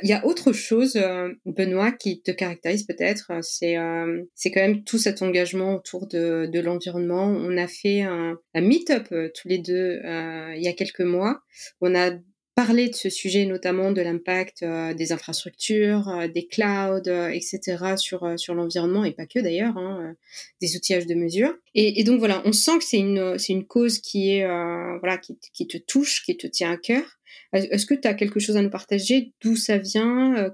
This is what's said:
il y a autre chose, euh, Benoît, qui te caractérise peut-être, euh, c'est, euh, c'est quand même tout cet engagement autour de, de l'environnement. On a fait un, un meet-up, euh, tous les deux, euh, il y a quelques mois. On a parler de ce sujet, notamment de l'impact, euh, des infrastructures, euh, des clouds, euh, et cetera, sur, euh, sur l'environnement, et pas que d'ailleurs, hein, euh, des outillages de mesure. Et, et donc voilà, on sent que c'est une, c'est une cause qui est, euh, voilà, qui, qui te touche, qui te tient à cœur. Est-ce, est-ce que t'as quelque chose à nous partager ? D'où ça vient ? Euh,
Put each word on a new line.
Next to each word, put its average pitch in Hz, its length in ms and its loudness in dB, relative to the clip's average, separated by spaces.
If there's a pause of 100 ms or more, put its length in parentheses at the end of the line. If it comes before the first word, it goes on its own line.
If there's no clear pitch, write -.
il 202 60 2
y 208 60 6
a 208 100 0
autre 277 280 4
chose, 233 440 2
euh, 185 320 0 (160)
Benoît, 190 480 2
qui 202 300 -4
te - 80 -4
caractérise 180 540 -2
peut-être, 185 460 -2
euh, 170 120 -4
c'est, 170 340 -2
euh, 165 460 -4 (120)
c'est - 160 -4
quand 190 120 2
même 208 220 2
tout - 140 -2
cet 208 220 0
engagement 185 560 0
autour 185 300 -10
de, 165 400 0
de 165 140 -2
l'environnement. 175 680 -2
On 180 320 0
a 175 80 0
fait 202 360 0
un, 170 360 -4 (160)
un 165 80 2
meet-up, 254 500 4
euh, 160 220 -2
tous - 140 -12
les 180 100 2
deux, 180 460 -2
euh, 165 520 -8
il 165 60 -6
y 175 60 0
a 175 40 0
quelques - 280 -4
mois. 180 400 0 (420)
On 180 120 4
a 180 180 4 (440)
parler 240 320 4
de 240 60 -6
ce - 160 -4
sujet, 196 360 0
notamment 185 440 0
de 196 100 2
l'impact, 175 600 -2
euh, 165 320 -4
des 165 160 -4
infrastructures, 202 1000 0
euh, 175 200 -2
des 170 180 -4
clouds, 196 600 0
euh, 175 220 0
et 175 100 -4
cetera, 190 560 -4
sur, 185 260 -4
euh, 170 140 -2
sur 175 180 -6
l'environnement, 175 500 0
et 165 60 0
pas 156 160 -10
que - 140 -2
d'ailleurs, 202 360 0
hein, 185 240 -6
euh, 165 120 -10 (480)
des 170 160 -2
outillages 175 320 0
de 170 80 0
mesure. 180 360 2 (220)
Et, 214 240 4
et 220 60 6
donc 240 160 6
voilà, 202 240 2
on 214 80 4
sent 320 260 4
que 330 60 -4
c'est 214 160 2
une, 190 380 0
c'est 196 160 -2
une 190 120 -2
cause 240 320 2
qui 196 320 0
est, 196 140 2
euh, 175 560 -4
voilà, 180 180 0
qui, - 180 -16 (160)
qui 170 140 -6
te 170 120 -8
touche, - 440 0
qui 180 140 -2
te 175 100 -10
tient 170 240 -2
à 175 60 -2
cœur. 240 260 0 (500)
Est-ce, 196 200 2
est-ce 202 140 2
que 285 80 2
t'as 233 200 2
quelque 208 240 -2
chose 208 180 2
à 202 60 4
nous 202 80 2
partager ? 202 640 0 (100)
D'où 226 140 2
ça 214 220 2
vient ? 240 580 2
Euh, 196 180 0